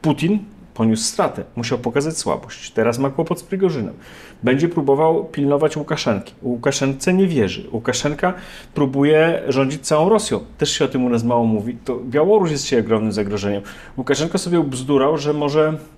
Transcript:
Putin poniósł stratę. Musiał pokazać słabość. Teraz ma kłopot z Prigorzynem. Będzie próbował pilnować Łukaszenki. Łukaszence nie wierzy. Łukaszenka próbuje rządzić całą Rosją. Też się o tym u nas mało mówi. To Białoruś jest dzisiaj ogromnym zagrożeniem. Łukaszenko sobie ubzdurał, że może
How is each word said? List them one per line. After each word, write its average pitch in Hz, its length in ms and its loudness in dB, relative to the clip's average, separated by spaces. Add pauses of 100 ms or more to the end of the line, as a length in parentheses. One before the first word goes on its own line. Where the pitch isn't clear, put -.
Putin 156 380 2 (340)
poniósł 110 300 0
stratę. - 400 -2 (120)
Musiał 117 220 -2
pokazać 139 400 -2
słabość. - 540 -6
Teraz 117 280 0
ma 135 100 0
kłopot 165 300 -2
z - 40 -18
Prigorzynem. 170 500 -2 (500)
Będzie 139 260 4
próbował 156 560 2
pilnować 143 520 0
Łukaszenki. 143 640 -4
Łukaszence 135 720 0
nie 190 140 4
wierzy. 120 440 0
Łukaszenka 147 640 -2 (400)
próbuje 151 760 4
rządzić 135 340 0
całą 156 280 2
Rosją. 208 300 2 (180)
Też 147 140 -2
się - 140 0
o - 20 0
tym 127 180 0
u 123 40 0
nas 117 140 0
mało 120 220 2
mówi. 110 400 0
To 120 140 -4 (100)
Białoruś 170 420 4
jest 139 120 -4
dzisiaj 123 160 2
ogromnym 110 320 0
zagrożeniem. 101 500 -2 (360)
Łukaszenko 143 400 -2
sobie 175 220 0
ubzdurał, 139 580 0
że 147 160 -2
może 151 440 0 (200)